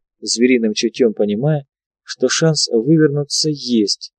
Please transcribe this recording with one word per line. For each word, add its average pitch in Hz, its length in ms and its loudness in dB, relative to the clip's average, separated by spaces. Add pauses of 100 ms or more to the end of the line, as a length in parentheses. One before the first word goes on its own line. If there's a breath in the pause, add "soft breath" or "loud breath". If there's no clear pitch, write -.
(200)
звериным 113 540 0
чутьем 113 400 0
понимая, 127 520 -2 (360)
что - 260 -4
шанс 160 400 0
вывернуться 143 840 0
есть 123 680 -2